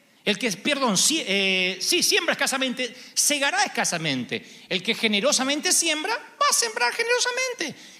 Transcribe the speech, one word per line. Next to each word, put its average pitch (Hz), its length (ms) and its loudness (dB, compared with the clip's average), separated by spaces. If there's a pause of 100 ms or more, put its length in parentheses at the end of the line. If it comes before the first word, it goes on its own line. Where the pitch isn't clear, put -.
(240)
el 208 160 -2
que, 233 140 0
perdón, 262 420 0
si-, 294 320 2
eh, 190 540 2
sí, - 200 0
siembra 359 300 2
escasamente, 254 640 -2 (180)
segará 294 520 2
escasamente. 151 1040 -4
El 180 120 -2
que 220 140 -2
generosamente 262 760 2
siembra, 320 400 0
va - 360 -2
a 508 40 4
sembrar 466 400 0
generosamente". 480 840 -2 (240)